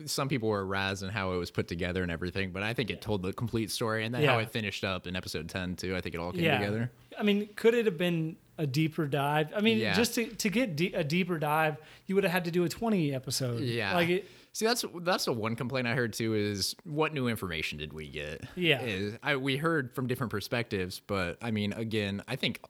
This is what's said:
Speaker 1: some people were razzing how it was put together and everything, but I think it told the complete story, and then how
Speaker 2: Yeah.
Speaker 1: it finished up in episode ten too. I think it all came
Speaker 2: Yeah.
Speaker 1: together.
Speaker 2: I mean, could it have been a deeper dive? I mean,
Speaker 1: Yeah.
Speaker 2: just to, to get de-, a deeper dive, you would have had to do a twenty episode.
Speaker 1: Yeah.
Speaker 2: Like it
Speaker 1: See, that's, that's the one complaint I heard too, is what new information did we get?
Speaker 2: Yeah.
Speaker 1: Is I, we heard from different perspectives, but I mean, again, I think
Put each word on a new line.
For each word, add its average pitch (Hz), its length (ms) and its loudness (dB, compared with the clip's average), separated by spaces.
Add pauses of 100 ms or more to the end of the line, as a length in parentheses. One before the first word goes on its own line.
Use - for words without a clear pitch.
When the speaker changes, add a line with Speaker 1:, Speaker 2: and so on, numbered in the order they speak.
Speaker 1:
some 143 240 -2
people 110 220 2
were 101 160 2
razzing 98 420 0
how 95 240 0
it 90 60 2
was 87 120 -4
put - 160 -2
together 90 360 0
and 87 100 0
everything, 90 400 -4
but 92 100 -4
I 110 120 -2
think 123 160 -2
it 87 100 -4
told 104 220 -2
the 92 100 -2
complete 113 380 -2
story, 110 340 0
and 117 100 -2
then 123 80 2
how 135 140 6
Speaker 2:
Yeah. 113 60 2
Speaker 1:
it 117 80 -4
finished 107 340 -2
up 92 220 -2
in 90 100 -4
episode 87 320 -4
ten 90 280 -4
too. 92 200 -4
I 90 60 -2
think 80 120 -6
it 82 40 -4
all 87 140 -4
came 170 120 -2
Speaker 2:
Yeah. 151 140 4
Speaker 1:
together. 110 320 0 (280)
Speaker 2:
I - 40 -4
mean, 208 340 2
could 226 180 6
it 233 120 4
have 185 120 0
been 165 380 0 (220)
a 160 80 0
deeper 156 400 2
dive? 147 500 2
I 208 60 0
mean, 226 160 4
Speaker 1:
Yeah. 214 160 2
Speaker 2:
just 226 220 4
to, 233 100 0
to 220 240 -2
get 202 260 2
de-, 175 160 0
a 190 120 0
deeper 170 340 0
dive, 151 400 2 (280)
you 190 100 -2
would 196 80 4
have 175 80 2
had 180 120 2
to 170 60 -2
do 175 140 4
a 165 40 2
twenty 175 460 2
episode. 127 480 -2
Speaker 1:
Yeah. 113 320 0
Speaker 2:
Like 175 160 4
it 180 180 0 (240)
Speaker 1:
See, - 140 -2
that's, 240 180 2 (180)
that's 180 240 2
the 170 60 0
one 113 220 0
complaint 127 320 -2
I 117 80 2
heard 120 180 0
too, 113 220 0
is 104 480 0
what 156 320 0
new 127 140 0
information 82 500 -4
did 76 140 -8
we 76 160 -10
get? 73 340 -8 (140)
Speaker 2:
Yeah. 160 260 4
Speaker 1:
Is 104 400 -2
I, 143 140 0
we 135 200 0
heard 151 380 0
from 127 140 -2
different 120 240 -2
perspectives, 101 760 -2
but 92 340 -2
I 117 120 -4
mean, 104 200 0
again, 107 540 -2
I 120 80 -4
think 131 240 -4 (120)